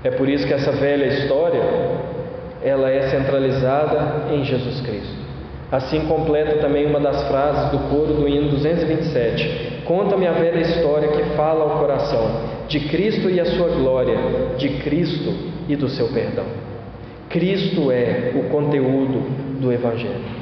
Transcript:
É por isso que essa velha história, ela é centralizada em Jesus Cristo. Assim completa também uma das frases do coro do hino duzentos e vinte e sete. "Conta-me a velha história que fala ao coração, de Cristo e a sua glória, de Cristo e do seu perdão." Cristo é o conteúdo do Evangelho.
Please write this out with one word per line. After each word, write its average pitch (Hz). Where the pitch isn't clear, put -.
É 131
por 131
isso 139
que 143
essa 139
velha 143
história, 139
ela 135
é 135
centralizada 139
em 139
Jesus 120
Cristo. 104
Assim 147
completa 151
também 147
uma 143
das 143
frases 139
do 139
coro 151
do 147
hino 143
duzentos 160
e -
vinte 156
e -
sete. 120
"Conta-me 190
a 165
velha 170
história 160
que 151
fala 156
ao 151
coração, 127
de 147
Cristo 180
e 180
a 170
sua 170
glória, 131
de 139
Cristo 151
e 143
do 135
seu 117
perdão." 107
Cristo 170
é 123
o -
conteúdo 135
do 123
Evangelho. 113